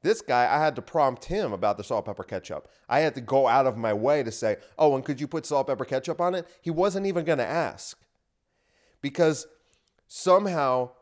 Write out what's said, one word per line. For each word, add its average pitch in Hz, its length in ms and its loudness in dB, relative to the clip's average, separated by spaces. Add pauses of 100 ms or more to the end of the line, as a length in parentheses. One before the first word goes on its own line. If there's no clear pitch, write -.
This 220 220 0
guy, 123 220 2
I 139 120 2
had 151 200 2
to 123 40 -10
prompt 135 440 0
him 175 280 -4
about 101 240 0
the 104 60 -12
salt, 107 220 -4
pepper, 98 180 -10
ketchup. - 440 -10 (220)
I 135 120 4
had 156 120 0
to 131 80 -10
go 131 240 2
out 131 220 4
of 113 100 -2
my 113 160 0
way 135 300 2
to 113 80 -4
say, 107 260 -2 (220)
"Oh, 147 160 4
and 131 100 -6
could 139 160 -6
you 147 60 -6
put 156 180 -8
salt, 139 220 0
pepper, 135 180 -4
ketchup 135 340 -4
on 175 140 0
it?" 175 140 -6 (160)
He 170 80 -4
wasn't 190 340 0
even 175 180 -2
gonna 147 200 0
ask. 139 560 -4 (1000)
Because 151 440 0 (640)
somehow, 156 840 2 (120)